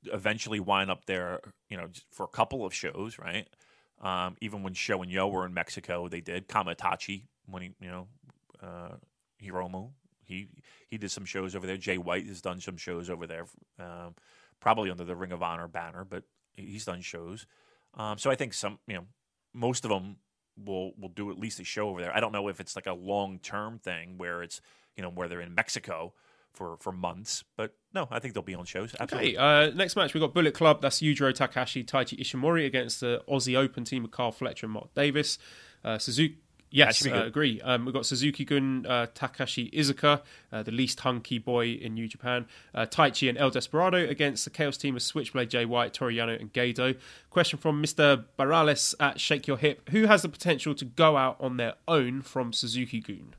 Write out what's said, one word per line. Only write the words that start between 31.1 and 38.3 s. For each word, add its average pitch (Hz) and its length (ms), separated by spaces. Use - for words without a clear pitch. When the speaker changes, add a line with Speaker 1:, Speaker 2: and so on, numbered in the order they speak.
Speaker 2:
Takahashi, 127 500
Taiji 120 360
Ishimori 147 460
against 127 360
the 120 280
Aussie 127 280
Open 131 260
team 120 220
of 110 60
Kyle 120 200
Fletcher - 360
and 110 60
Mark 104 200
Davis. 143 440
Uh, 110 140
Suzuki, 143 400
yes, 135 160
Speaker 1:
That 113 80
should - 100
be 160 60
Speaker 2:
uh, 120 120
Speaker 1:
good. 113 40
Speaker 2:
agree. 123 340
Um, 123 240
we've 127 80
got 127 120
Suzuki-gun, 135 840